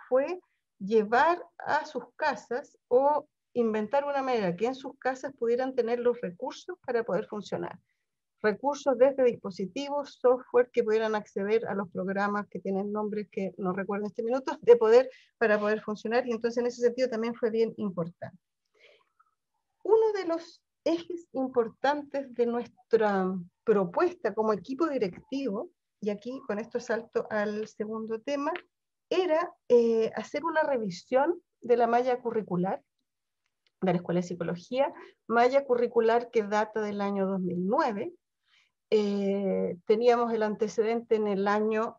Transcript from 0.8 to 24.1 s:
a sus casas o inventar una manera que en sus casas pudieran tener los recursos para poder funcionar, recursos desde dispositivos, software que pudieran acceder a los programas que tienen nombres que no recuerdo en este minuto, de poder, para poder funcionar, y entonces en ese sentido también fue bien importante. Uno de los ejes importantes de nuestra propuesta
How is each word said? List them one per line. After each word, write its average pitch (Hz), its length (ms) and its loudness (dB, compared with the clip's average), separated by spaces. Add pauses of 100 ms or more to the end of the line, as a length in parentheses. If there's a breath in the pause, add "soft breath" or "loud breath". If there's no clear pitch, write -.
a - 260 -2
sus - 200 -10 (120)
casas 277 600 -4 (120)
o 277 400 2 (260)
inventar 226 500 0
una 285 180 -2
manera 220 340 0
que 208 100 -2
en 262 80 -2
sus 262 240 -12
casas 262 400 -4
pudieran 240 360 0
tener 240 260 0
los 240 200 0
recursos 269 640 -10
para 233 200 -2
poder 208 220 -2
funcionar, 175 520 -8 (640)
recursos 262 520 0
desde 269 280 6
dispositivos, 269 960 -4
software 247 520 2
que 233 120 0
pudieran 220 300 0
acceder 208 520 -2
a - 80 -4
los 196 160 -4
programas 202 580 -2
que 180 120 -12
tienen 196 320 -4
nombres 208 400 -4
que 190 260 -6
no 185 140 -2
recuerdo 196 320 -4
en 208 60 -6
este 240 120 -8
minuto, 269 400 -4
de 240 140 10
poder, 233 320 6 (300 loud breath)
para 214 200 4
poder 208 220 0
funcionar, 220 460 -2
y 240 60 -4
entonces 233 260 -2
en 240 80 0
ese 247 160 -4
sentido 240 260 2
también 233 260 -4
fue 233 160 -2
bien 220 260 0
importante. 180 600 -8 (1400 soft breath)
Uno 440 360 4
de 370 80 -4
los 330 360 -6 (220)
ejes 330 480 -4
importantes 262 880 -2 (120)
de 240 120 0
nuestra 214 880 0 (300)
propuesta 208 680 0